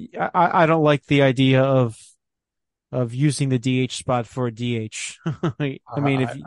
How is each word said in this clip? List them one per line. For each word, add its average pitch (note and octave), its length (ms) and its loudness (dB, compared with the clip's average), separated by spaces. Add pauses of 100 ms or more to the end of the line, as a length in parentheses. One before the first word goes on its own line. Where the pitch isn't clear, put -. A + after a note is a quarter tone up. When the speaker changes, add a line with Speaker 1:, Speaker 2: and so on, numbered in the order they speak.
(180)
Speaker 1:
I, - 140 -2
I, F3 300 2
I D#3 40 6
don't D#3+ 160 2
like D3 220 2
the C#3 160 2
idea C3 420 4
of, C3 320 2 (960)
of B2 200 -4
using C#3 380 0
the C3 80 2
D B2+ 220 0
H B2+ 160 -4
spot B2 300 -2
for B2+ 200 -6
a A2+ 80 -6
D A#2+ 220 -4
H. - 460 -10
<laughs> - 40 -8
I D3 760 -6
mean, C3+ 220 0
if A#2+ 80 -2
Speaker 2:
I, - 20 -12
Speaker 1:
you C#3 140 -14